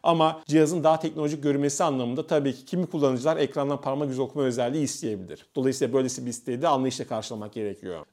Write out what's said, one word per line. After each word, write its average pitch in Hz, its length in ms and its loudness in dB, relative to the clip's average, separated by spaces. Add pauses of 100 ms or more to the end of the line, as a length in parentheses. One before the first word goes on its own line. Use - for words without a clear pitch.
Ama 160 420 2
cihazın 156 380 4
daha 160 160 6
teknolojik 156 440 -4
görünmesi 143 400 2
anlamında 135 440 0
tabii 139 260 2
ki - 120 -12
kimi 180 200 0
kullanıcılar 147 520 2
ekrandan 143 440 -2
parmak 139 300 -2
izi 131 100 -4
okuma 135 240 -2
özelliği 127 380 0
isteyebilir. 95 640 -6 (100)
Dolayısıyla 131 380 0
böylesi 131 320 0
bir 123 40 -4
isteği 120 320 -6
de 170 60 2
anlayışla 131 380 2
karşılamak 110 480 -8
gerekiyor. 98 600 -6